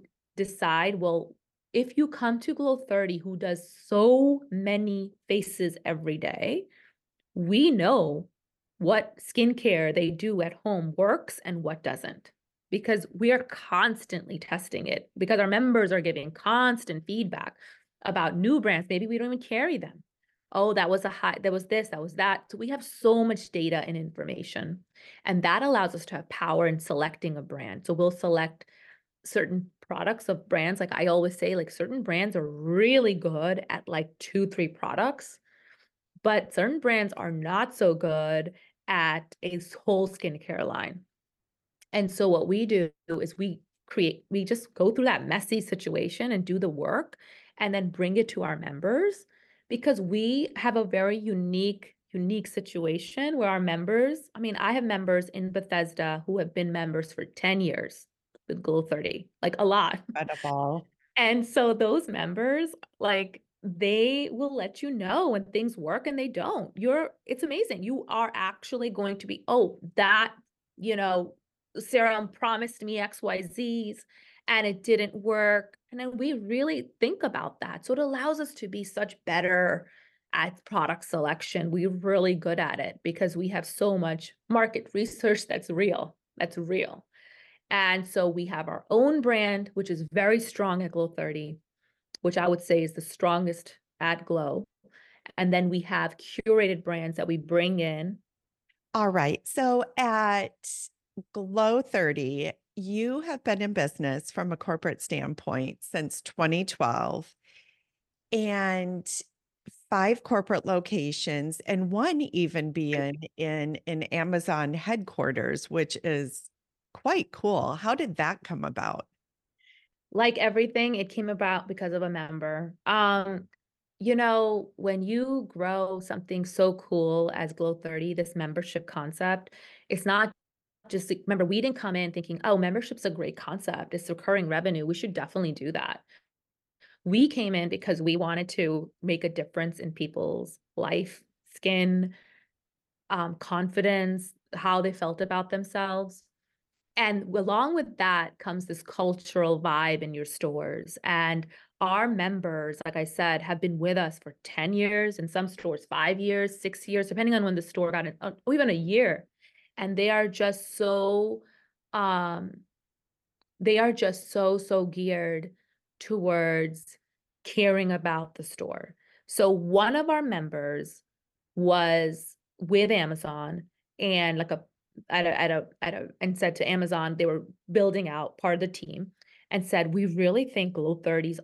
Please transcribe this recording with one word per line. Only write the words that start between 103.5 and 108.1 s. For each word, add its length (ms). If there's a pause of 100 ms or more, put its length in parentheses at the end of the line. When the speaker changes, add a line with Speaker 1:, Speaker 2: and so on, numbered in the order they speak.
Speaker 2:
in 120
business 580
from 220
a 40
corporate 440
standpoint 800
since 400
twenty 460
twelve, 680 (1000)